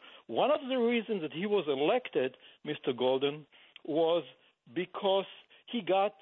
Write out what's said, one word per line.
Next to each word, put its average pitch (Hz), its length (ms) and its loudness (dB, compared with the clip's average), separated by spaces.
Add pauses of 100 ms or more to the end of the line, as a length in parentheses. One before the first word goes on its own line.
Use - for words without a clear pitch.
(280)
One 160 220 2
of 302 100 2 (100)
the 262 60 0
reasons 226 440 0
that 151 140 -6
he 175 100 -6
was 202 240 0
elected, 147 720 0 (260)
Mister 143 300 -4
Golden, 135 500 0 (400)
was 165 400 2 (480)
because 190 540 -2 (400)
he 233 160 -6
got, 190 400 2